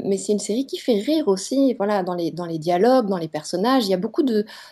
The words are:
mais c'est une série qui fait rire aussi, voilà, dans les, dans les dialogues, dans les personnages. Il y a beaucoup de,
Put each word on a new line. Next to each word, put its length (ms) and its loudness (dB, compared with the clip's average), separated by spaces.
mais 140 0
c'est 160 -2
une 60 0
série 280 -4
qui 100 -10
fait 220 0
rire 300 0
aussi, 460 2
voilà, 280 0
dans 100 -4
les, 160 -4
dans 160 -6
les 140 -6
dialogues, 480 4
dans 100 -2
les 120 -6
personnages. 560 0
Il 40 0
y 40 2
a 40 2
beaucoup 240 -2
de, 240 2